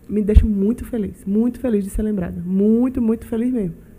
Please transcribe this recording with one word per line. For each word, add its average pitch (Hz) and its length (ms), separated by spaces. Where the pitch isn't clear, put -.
me 208 140
deixa 208 240
muito 214 400
feliz, 214 400
muito 220 340
feliz 214 240
de 196 60
ser 214 120
lembrada. 180 440
Muito, 220 560
muito 226 260
feliz 233 240
mesmo 202 240